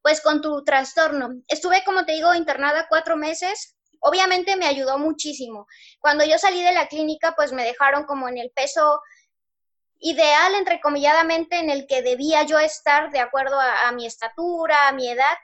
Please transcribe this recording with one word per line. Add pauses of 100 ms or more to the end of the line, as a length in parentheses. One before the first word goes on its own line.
pues,
con
tu
trastorno. (180)
Estuve,
como
te
digo,
internada
cuatro
meses. (240)
Obviamente
me
ayudó
muchísimo. (320)
Cuando
yo
salí
de
la
clínica,
pues,
me
dejaron
como
en
el
peso (1000)
ideal,
entrecomilladamente,
en
el
que
debía
yo
estar
de
acuerdo
a,
a
mi
estatura,
a
mi
edad.